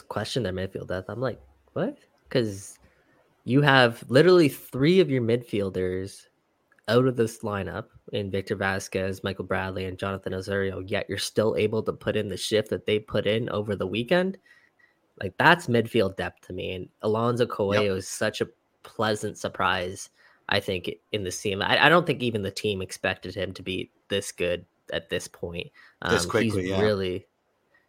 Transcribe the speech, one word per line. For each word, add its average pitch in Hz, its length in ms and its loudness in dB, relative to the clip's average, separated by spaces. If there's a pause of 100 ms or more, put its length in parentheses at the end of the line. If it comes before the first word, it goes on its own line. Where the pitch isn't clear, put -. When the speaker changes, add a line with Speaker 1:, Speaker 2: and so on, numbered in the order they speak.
Speaker 1:
question 107 340 -4
their 92 100 -2
midfield 92 360 -6
depth. 92 200 -6
I'm 107 120 -8
like, 123 200 -4 (320)
"What?" 226 260 -4 (300)
'Cause 104 500 -4 (640)
you 131 180 4
have 135 460 6
literally 165 400 8
three 151 520 2
of 156 100 4
your 131 120 0
midfielders 98 1040 -2 (640)
out 123 180 6
of 127 100 0
this 113 240 0
lineup 98 460 -4 (260)
in 101 180 -4
Victor 98 260 -2
Vasquez, 95 680 -2
Michael 95 200 -4
Bradley, 95 420 -4
and 92 120 -8
Jonathan 95 360 -6
Osorio, 95 460 -4
yet 95 280 -4
you're 98 100 -4
still - 380 0
able 107 280 2
to 95 80 -2
put 104 240 -4
in 104 120 -2
the 95 80 -6
shift 107 340 0
that 92 160 -4
they 107 120 2
put 107 280 -2
in 110 240 0
over 104 260 -2
the 95 100 -4
weekend. 175 520 0 (840)
Like, 92 160 -6
that's 170 280 6
midfield 113 500 2
depth - 300 -8
to - 60 -12
me. 92 220 -6
And 90 140 -10 (140)
Alonso 117 440 2
Coelho 101 480 0
Speaker 2:
Yep. 95 40 -2
Speaker 1:
is 95 100 -8
such - 320 -4
a 101 80 -4 (340)
pleasant 107 560 -4
surprise, 92 720 -4 (380)
I 101 120 2
think, 95 300 -4 (220)
in 104 120 -4
the 90 60 -6
team. 98 320 -4
I, 107 240 6
I - 20 10
don't 170 180 6
think 123 160 -2
even 110 200 0
the 95 80 -4
team 98 320 -4
expected 92 520 -6
him 95 200 -6
to - 80 -14
be 92 280 -6 (180)
this 98 240 -4
good 87 340 -4 (260)
at 82 160 -6
this 87 200 -6
point. 85 400 -10 (400)
Speaker 2:
This 87 160 2
Speaker 1:
Um, 90 60 -6
Speaker 2:
quickly, 107 320 0
Speaker 1:
he's 92 80 -4
Speaker 2:
yeah. 95 100 0
Speaker 1:
really, 98 460 0 (640)